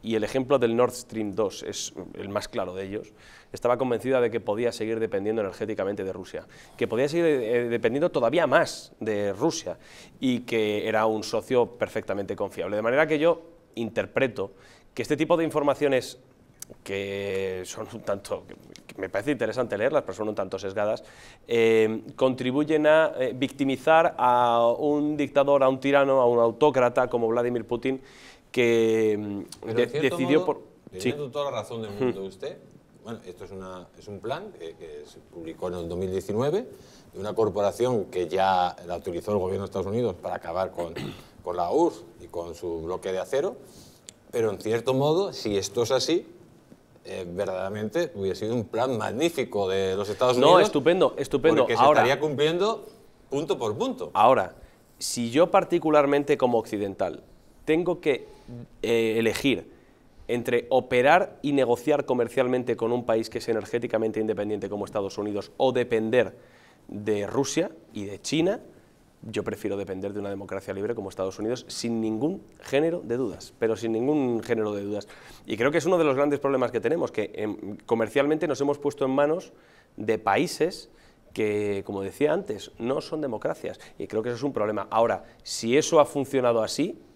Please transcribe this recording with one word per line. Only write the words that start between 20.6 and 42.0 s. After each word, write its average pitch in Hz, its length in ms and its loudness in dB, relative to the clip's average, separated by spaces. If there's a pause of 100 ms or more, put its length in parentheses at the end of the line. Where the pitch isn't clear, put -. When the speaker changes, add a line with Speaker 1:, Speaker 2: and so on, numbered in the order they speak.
Speaker 1:
eh, 113 560 4 (120)
contribuyen 135 720 0
a, 156 320 6
eh, 127 160 0
victimizar 139 840 2
a 120 600 4
un 147 400 0
dictador, 139 460 4
a 131 60 6
un 131 100 0
tirano, 139 420 4
a 120 60 6
un 120 120 6
autócrata 123 680 4
como 117 200 0
Vladimir 120 380 0
Putin, 131 360 -2 (500)
que, 113 680 4
mm, 104 220 -6 (200)
Speaker 2:
Pero, 113 120 -8
Speaker 1:
de-, 123 100 4
Speaker 2:
en - 60 0
cierto 139 280 0
Speaker 1:
decidió 135 220 4
Speaker 2:
modo, 185 60 -2
Speaker 1:
por, - 160 -2 (300)
Speaker 2:
teniendo 123 340 -4
Speaker 1:
sí. 120 60 -12
Speaker 2:
toda 143 200 -4
la 123 100 -6
razón 113 200 -8
del 107 100 -8
mundo 104 300 -2
Speaker 1:
Hmm. 95 60 -8
Speaker 2:
usted, 131 300 -12 (460)
bueno, 113 220 -12
esto 92 200 -16
es 98 60 -16
una, 92 360 -14 (120)
es - 80 -20
un 104 120 -12
plan 156 340 -8
que, 80 220 -14
que 82 300 -16
se - 140 -20
publicó 82 480 -12
en 90 80 -6
el 85 140 -8
dos 87 80 -6
mil 92 120 -4
diecinueve, 120 560 -2 (480)
de - 60 -14
una 101 140 -8
corporación 104 720 0
que 90 220 -4
ya 90 480 2 (120)
la 87 100 -6
utilizó 87 360 -6
el 104 60 2
gobierno 95 240 -2
de - 20 -6
Estados 95 220 -6
Unidos 107 320 -2
para 90 160 -6
acabar 90 360 -4
con, 85 220 -8 (260)
<clears throat> - 240 -20
con 87 140 -4
la 87 120 0
urss 156 340 2 (180)